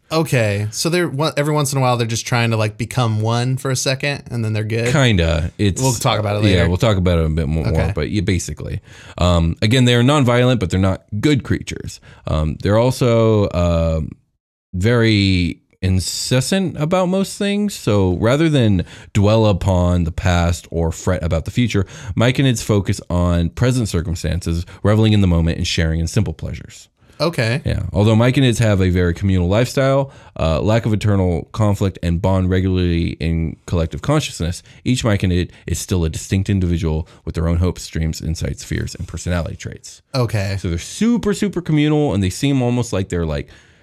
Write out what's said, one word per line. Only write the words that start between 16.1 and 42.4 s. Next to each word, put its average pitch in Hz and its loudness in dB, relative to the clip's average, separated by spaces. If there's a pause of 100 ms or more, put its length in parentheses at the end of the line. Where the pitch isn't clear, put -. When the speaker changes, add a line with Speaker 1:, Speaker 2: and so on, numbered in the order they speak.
Speaker 2:
about 180 0
most 190 -2
things. 202 -2
So 95 2
rather 143 2
than 110 2 (280)
dwell 107 4
upon 90 2
the 82 -4
past 87 0
or 82 -2
fret - -4
about 80 -2
the - -10
future, 107 0 (320)
Myconids 123 2
focus 101 0 (100)
on 87 2
present 123 0
circumstances, 85 -4 (180)
reveling 107 4
in 104 4
the 95 4
moment 82 2
and 82 -4
sharing 80 -2
in 82 -2
simple 82 -2
pleasures. - -14 (320)
Speaker 1:
Okay. 147 -2
Speaker 2:
Yeah. - -2 (100)
Although 107 4
Myconids 123 4
have 107 2
a 92 2
very 87 2
communal 92 2
lifestyle, 135 0 (280)
uh, 78 0
lack 107 0
of 107 0
internal 95 0
conflict, 104 -2
and 85 0
bond 95 0
regularly 90 0 (100)
in 82 -2 (100)
collective 82 -2
consciousness, 139 -4 (200)
each 127 -2
Myconid 92 0 (160)
is 87 -4
still 90 -2
a 80 0
distinct 95 -4
individual 85 0 (180)
with 80 -8
their 82 -2
own 85 0
hopes, 90 -2
dreams, 80 -4
insights, - -6
fears, - -6
and 87 -10
personality 87 -6
traits. - -16 (140)
Speaker 1:
Okay. 104 -2
Speaker 2:
So 92 -4
they're 85 -2
super, 208 -2
super 196 -2
communal, 151 2
and 101 0
they 95 0
seem 139 0